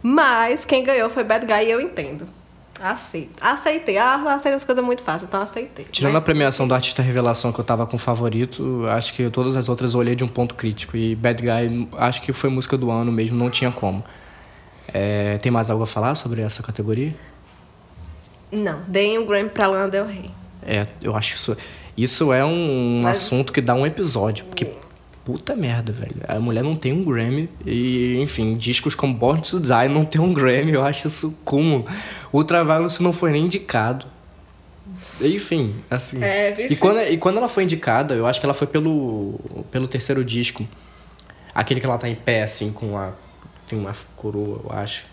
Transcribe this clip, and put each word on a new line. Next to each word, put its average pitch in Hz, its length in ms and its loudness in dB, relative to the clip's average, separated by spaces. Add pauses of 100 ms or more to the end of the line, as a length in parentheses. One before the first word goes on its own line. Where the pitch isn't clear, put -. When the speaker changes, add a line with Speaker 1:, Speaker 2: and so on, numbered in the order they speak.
Speaker 1:
Mas 247 640 4
quem 262 180 4
ganhou 247 260 2
foi 247 140 -2
Bad 220 220 2
Guy 220 200 2
e 226 60 2
eu 240 100 2
entendo. 151 440 -8 (560)
Aceito. 185 500 -6 (100)
Aceitei. 285 560 0
Ah, 254 180 4 (180)
aceito 285 220 2
as 269 80 -4
coisas 247 200 0
muito 247 200 -2
fácil, 160 240 -4
então 196 140 -2
aceitei. - 500 -8
Speaker 2:
Tirando 139 220 2
Speaker 1:
Né? 156 60 4
Speaker 2:
a - 20 2
premiação 143 460 2
do 127 60 4
artista - 280 0
revelação 120 500 2
que - 80 -4
eu 117 60 -2
tava 117 200 0
com 120 120 -6
favorito, 120 920 -2
acho 117 240 -2
que 120 160 0
todas 127 260 0
as 123 140 0
outras 120 240 0
eu 123 60 2
olhei 120 160 2
de 120 80 -2
um - 40 -2
ponto 120 280 -2
crítico. - 420 -4
E 113 180 0
Bad 117 260 0
Guy, 120 460 0 (100)
acho 123 240 0
que - 120 -6
foi 135 160 0
música 131 280 0
do 123 120 0
ano 117 220 0
mesmo, 113 260 0
não 123 120 2
tinha 123 220 0
como. 98 320 -4 (880)
É, 104 460 0
tem 123 120 0
mais 113 180 2
algo 110 140 0
a 107 40 -2
falar 120 280 0
sobre 117 260 -4
essa 107 220 -6
categoria? 110 500 -2 (1400)
Speaker 1:
Não, 190 360 -2
deem 202 300 2
um 226 80 0
Grammy 202 240 0
pra 208 180 2
Lana 196 200 2
Del 196 180 -2
Rey. 196 240 -10 (320)
Speaker 2:
É, 104 240 0 (160)
eu 107 140 -2
acho 113 200 -2
isso, - 220 -4 (400)
isso 127 340 2
é 131 140 4
um, 135 540 0
um - 40 2
Speaker 1:
Mas 120 140 2
Speaker 2:
assunto 131 340 0
que - 80 2
dá 123 140 2
um 131 120 2
episódio, 120 600 0
porque - 220 -4 (580)
puta 262 300 -6
merda, 117 360 -2
velho. 107 260 -8 (100)
A 107 120 -2
mulher 117 240 0
não 156 120 0
tem 135 180 -2
um 185 100 0
Grammy 135 460 0 (160)
e, 123 560 0
enfim, 113 340 0
discos 117 380 -2
como 135 200 0
Born 131 280 2
to 185 180 -2
Die 127 300 4
não 151 160 4
tem 156 160 2
um 180 120 4
Grammy. 139 400 4
Eu 135 100 4
acho 143 240 0
isso 156 360 -2
como 143 420 2 (460)
Ultraviolence 165 720 4
não 175 100 4
foi 170 200 2
nem 151 140 4
indicado. 135 600 0 (1120)
Enfim, 151 540 0 (160)
assim. 123 340 -4
Speaker 1:
É, 202 280 2
viu? 214 180 -4
Speaker 2:
E 143 60 4
quando, 208 260 6
e 165 160 2
quando 185 200 2
ela 240 100 2
foi 202 160 2
indicada, 147 500 2
eu 117 140 2
acho 156 120 2
que - 60 -2
ela 139 80 2
foi 143 140 0
pelo, 131 720 0 (320)
pelo 131 160 -2
terceiro 131 360 0
disco. 117 440 -2 (880)
Aquele - 240 0
que 123 60 -4
ela 123 120 0
tá 123 100 -4
em 117 80 -2
pé, 113 280 2
assim, 107 280 -4
com 104 260 -6
a, 95 160 -6 (540)
tem 110 120 -4
uma 98 160 -6 (200)
coroa, 104 500 -6
eu - 120 -10
acho. 101 360 -8